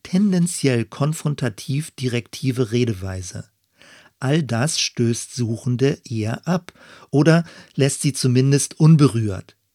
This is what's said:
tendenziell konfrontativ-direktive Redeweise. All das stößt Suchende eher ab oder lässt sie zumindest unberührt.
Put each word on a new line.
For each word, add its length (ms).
tendenziell 840
konfrontativ-direktive 1900
Redeweise. 760
All 220
das 360
stößt 560
Suchende 720
eher 400
ab 260
oder 340
lässt 300
sie 100
zumindest 640
unberührt. 760